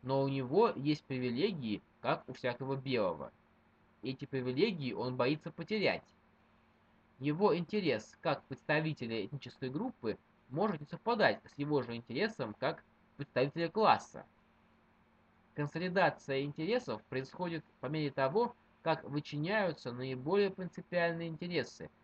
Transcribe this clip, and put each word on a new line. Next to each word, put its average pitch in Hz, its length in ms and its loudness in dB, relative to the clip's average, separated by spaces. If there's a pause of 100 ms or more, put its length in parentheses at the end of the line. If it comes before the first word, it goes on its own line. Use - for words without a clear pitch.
Но 135 180 2
у 139 60 2
него 139 480 4
есть 147 300 0
привилегии, 127 760 0 (200)
как 147 280 -2
у 127 40 -8
всякого 131 420 -2
белого. 104 560 -2 (720)
Эти 131 220 -6
привилегии 135 680 0
он 127 220 -4
боится 147 360 0
потерять. 170 520 -2 (1160)
Его 156 380 4
интерес 170 640 0
как - 220 0
представителя 135 840 -2
этнической 131 440 -8
группы 131 480 -4 (320)
может 165 320 0
не 147 60 -14
совпадать 180 580 2
с - 120 -18
его 143 240 2
же 117 140 -6
интересом 123 640 -4
как 151 240 -2 (340)
представителя 147 520 0
класса. 175 560 2 (1300)
Консолидация 156 880 0
интересов 156 600 -2
происходит 156 580 -6 (160)
по - 60 -8
мере 147 260 -2
того, 175 420 2 (300)
как 160 220 0
вычленяются 147 880 -2
наиболее 131 580 0
принципиальные 170 800 -2
интересы 160 600 -4 (140)